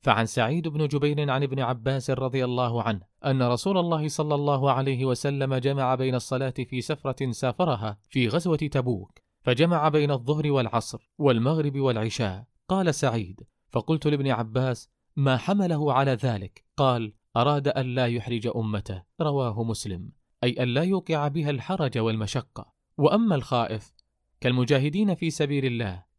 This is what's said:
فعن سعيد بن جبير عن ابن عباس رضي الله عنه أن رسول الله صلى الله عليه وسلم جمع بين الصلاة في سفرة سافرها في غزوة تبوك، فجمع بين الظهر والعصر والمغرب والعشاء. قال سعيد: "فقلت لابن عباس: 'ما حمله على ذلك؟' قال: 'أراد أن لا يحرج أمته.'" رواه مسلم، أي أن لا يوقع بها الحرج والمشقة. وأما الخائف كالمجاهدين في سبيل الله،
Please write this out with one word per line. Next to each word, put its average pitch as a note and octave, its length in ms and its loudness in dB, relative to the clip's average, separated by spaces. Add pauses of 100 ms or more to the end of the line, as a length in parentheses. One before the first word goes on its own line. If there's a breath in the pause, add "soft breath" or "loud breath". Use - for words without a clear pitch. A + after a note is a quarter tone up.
فعن A2+ 240 4
سعيد C3+ 420 0
بن D3+ 200 -2
جبير C#3+ 440 -2
عن C3+ 120 0
ابن C3+ 160 -4
عباس B2+ 500 -2
رضي C3 360 0
الله A#2+ 380 0
عنه G#2 180 -2 (240)
أن C3+ 180 2
رسول B2 340 2
الله E3 300 0
صلى D3+ 280 -2
الله C#3+ 360 2
عليه C3+ 340 0
وسلم C3+ 500 -2
جمع C3 400 0
بين B2+ 200 0
الصلاة B2+ 380 -4 (160)
في B2+ 120 -6
سفرة C3+ 500 -4
سافرها A#2 680 -2 (120)
في B2 180 2
غزوة E3 300 0
تبوك، B2 600 -4 (220)
فجمع D#3 480 2
بين D3 220 2
الظهر D3 400 0
والعصر A#2+ 680 -2
والمغرب C#3 600 2
والعشاء. A2+ 680 -2 (220)
قال F#3 280 2
سعيد: A2+ 460 -2 (280)
"فقلت D3+ 380 -2
لابن C#3 200 0
عباس: A#2+ 600 -2 (260)
'ما C3+ 220 2
حمله E3+ 560 0
على C3+ 180 4
ذلك؟' G#2+ 540 -4 (120)
قال: A#2+ 360 2 (240)
'أراد C#3 300 2
أن B2+ 280 -2
لا B2+ 120 2
يحرج A#2 480 -2
أمته.'" G#2+ 480 -4 (180)
رواه C3 420 0
مسلم، F#2+ 480 -6 (320)
أي B2 80 4
أن B2+ 160 2
لا B2+ 160 2
يوقع E3 440 0
بها D3 220 -2
الحرج D3 480 -2
والمشقة. A2 760 -2 (240)
وأما G3 380 4
الخائف A#2 580 -2 (480)
كالمجاهدين C#3+ 720 2
في E3 140 -2
سبيل C#3+ 360 -2
الله، A2+ 380 -4 (160)